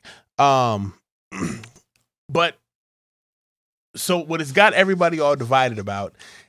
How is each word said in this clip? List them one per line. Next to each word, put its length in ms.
Um, 560
<clears throat> 80
but, 280
so 220
what 220
it's 120
got 220
everybody 460
all 160
divided 420
about 360